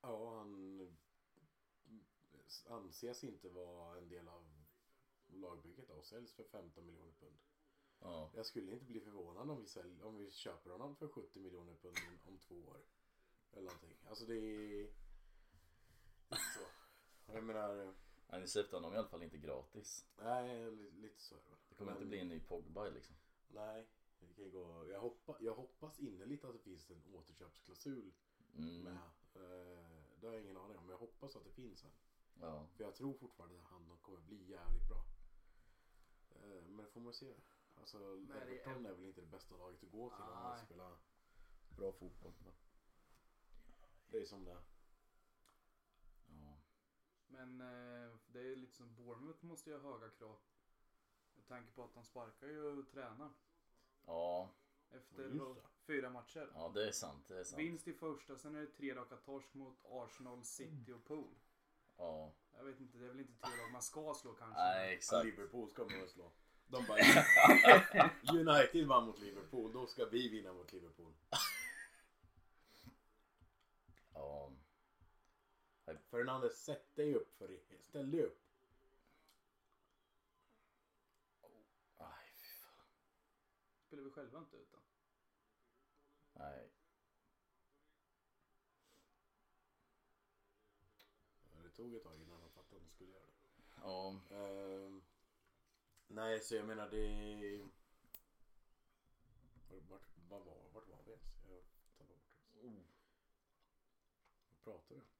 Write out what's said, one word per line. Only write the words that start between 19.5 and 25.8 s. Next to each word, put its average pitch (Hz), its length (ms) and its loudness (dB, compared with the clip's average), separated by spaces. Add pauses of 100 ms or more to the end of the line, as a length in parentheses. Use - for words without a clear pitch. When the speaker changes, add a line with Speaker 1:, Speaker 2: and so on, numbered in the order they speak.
Speaker 1:
Nej, 120 540 -2
li-, 104 200 -14
lite 107 320 -18
så - 120 -18
är - 60 -20
det - 100 -20
väl. - 80 -20 (100)
Speaker 2:
Det - 60 -20
kommer 98 180 -8
Speaker 1:
Men 98 100 -8
Speaker 2:
inte - 60 -6
bli 101 120 -4
en 90 80 -4
ny 82 120 -6
Pogba, 85 480 -6
liksom. - 280 -12 (320)
Speaker 1:
Nej, 110 400 -10 (320)
det 90 140 -20
kan 101 100 -16
ju 95 60 -12
gå... 85 380 -12
Jag 98 120 -8
hoppa-, 120 400 -8
jag 113 140 -2
hoppas 139 440 -14